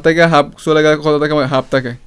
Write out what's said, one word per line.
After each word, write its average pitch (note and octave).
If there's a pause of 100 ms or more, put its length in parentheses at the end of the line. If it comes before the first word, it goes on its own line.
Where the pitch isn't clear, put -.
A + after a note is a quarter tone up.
থেকে E3
হাফ D3 (200)
চলে D#3
গেলে D3+ (100)
কত D3+
থাকে D3+
আমার, C#3
হাফ C3
থাকে, B2+ (160)